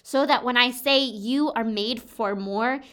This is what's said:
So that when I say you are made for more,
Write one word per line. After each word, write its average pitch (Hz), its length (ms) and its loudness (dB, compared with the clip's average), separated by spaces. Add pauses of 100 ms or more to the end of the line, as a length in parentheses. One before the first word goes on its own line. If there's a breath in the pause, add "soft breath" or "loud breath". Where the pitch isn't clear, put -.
So 277 240 0
that 254 180 2
when 247 120 0
I 247 140 6
say 269 320 2
you 254 500 -2
are 226 120 -2
made 220 360 -2
for 202 340 -6
more, 208 460 -2 (120)